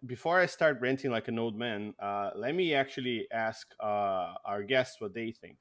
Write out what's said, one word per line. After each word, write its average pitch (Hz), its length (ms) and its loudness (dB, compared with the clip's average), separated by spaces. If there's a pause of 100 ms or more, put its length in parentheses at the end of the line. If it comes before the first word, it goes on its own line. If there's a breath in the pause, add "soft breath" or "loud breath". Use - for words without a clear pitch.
before 165 340 2
I 180 60 6
start 156 340 4
ranting 135 300 2
like 113 180 -2
an 117 100 -2
old 113 200 -2
man, 104 400 -4
uh, 101 360 -2
let 120 200 -2
me 175 180 2
actually 127 600 0
ask, 113 480 -4
uh, 98 540 0 (100)
our 101 180 -4
guests 127 380 2
what 104 120 -6
they 113 200 -6
think. - 280 -18